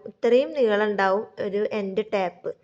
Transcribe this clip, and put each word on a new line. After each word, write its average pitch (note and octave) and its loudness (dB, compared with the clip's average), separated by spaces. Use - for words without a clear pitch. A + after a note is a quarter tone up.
ഇത്രയും B3 2
നീളം G#3+ 2
ഉണ്ടാവും G3 0
ഒരു G3+ -2
എൻഡ് G3+ -4
ടാപ്പ്. F3+ -4